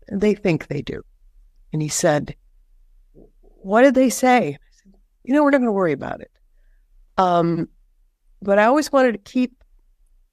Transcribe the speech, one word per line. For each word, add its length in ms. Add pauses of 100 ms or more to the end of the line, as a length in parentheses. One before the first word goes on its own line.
(120)
they 240
think 320
they 160
do." 180 (680)
And 100
he 80
said, 460 (1040)
"What 400
did 140
they 160
say?" 260 (120)
I 80 (160)
said, 200 (300)
"You 100
know, 100
we're 60
not 100
gonna 120
worry 220
about 280
it." 80 (880)
Um, 500 (760)
but 160
I 60
always 260
wanted 220
to 180
keep 320 (680)